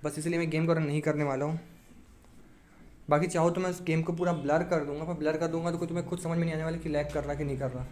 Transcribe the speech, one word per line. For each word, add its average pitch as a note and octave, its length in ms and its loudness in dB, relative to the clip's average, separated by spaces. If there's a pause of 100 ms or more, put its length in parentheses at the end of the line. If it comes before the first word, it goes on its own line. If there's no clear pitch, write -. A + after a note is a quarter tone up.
बस D3+ 140 -4
इसलिए E3+ 200 0
मैं E3 120 2
game D#3+ 160 2
को E3+ 60 4
run D#3+ 100 4
नहीं D3 200 2
करने D3 220 2
वाला C3+ 200 0
हूँ। D#3+ 140 -2 (1500)
बाकी D3+ 160 6
चाहो E3+ 240 4
तो F3+ 100 0
मैं F#3 100 0
उस F3 140 -6
game D#3+ 180 2
को F3 100 -2
पूरा F3 220 0
blur D3 300 2
कर E3 200 0
दूँगा, D3 200 -6
पर F3 100 -4
ब्लर D3+ 220 0
कर E3 100 0
दूँगा E3 240 -2
तो E3+ 80 -2
कोई E3+ 100 -4
तुम्हें E3+ 200 -2
खुद F3 100 -4
समझ E3 200 -2
में E3+ 60 2
नहीं E3 100 0
आने D#3+ 100 -2
वाला D#3+ 120 -2
कि D#3+ 120 -6
लैग D3 240 0
कर D3 120 -2
रहा C#3+ 100 -2
कि D3 100 -4
नहीं C3+ 140 -2
कर C3 120 -2
रहा। B2+ 220 -6